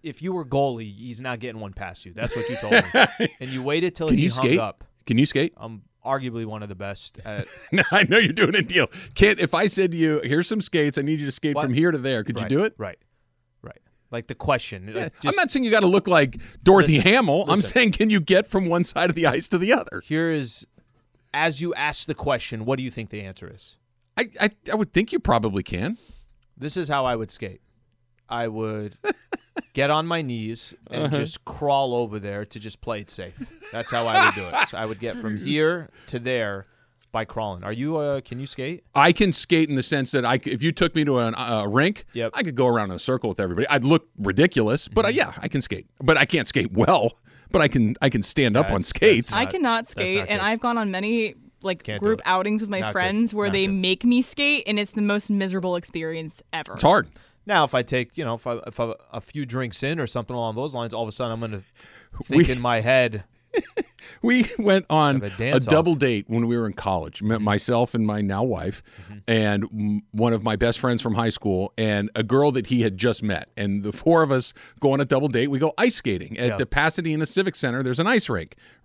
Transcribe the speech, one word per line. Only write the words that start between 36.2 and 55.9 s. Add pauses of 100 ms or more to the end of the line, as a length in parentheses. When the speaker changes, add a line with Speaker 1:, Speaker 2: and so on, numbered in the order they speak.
Speaker 1:
by
crawling.
Are
you,
uh,
can
you
skate? (100)
Speaker 2:
I
can
skate
in
the
sense
that
I
c-,
if
you
took
me
to
an,
uh,
a
rink, (100)
Speaker 1:
Yep.
Speaker 2:
I
could
go
around
in
a
circle
with
everybody.
I'd
look (100)
ridiculous,
but
I,
Speaker 1:
Mm-hmm.
Speaker 2:
yeah,
I
can
skate. (160)
But
I
can't
skate
well, (380)
but
I
can,
I
can
stand
up
Speaker 1:
Yeah,
Speaker 2:
on
Speaker 1:
it's,
Speaker 2:
skates.
Speaker 1:
that's
Speaker 3:
I
Speaker 1:
not,
Speaker 3:
cannot
Speaker 1:
that's
Speaker 3:
skate,
Speaker 1:
not
Speaker 3:
and
Speaker 1:
good.
Speaker 3:
I've
gone
on
many, (280)
like,
Speaker 1:
Can't
do
Speaker 3:
group
Speaker 1:
it.
Speaker 3:
outings
with
my
Speaker 1:
Not
good.
Speaker 3:
friends
where
Speaker 1:
Not
Speaker 3:
they
Speaker 1:
good.
Speaker 3:
make
me
skate,
and
it's
the
most
miserable
experience (120)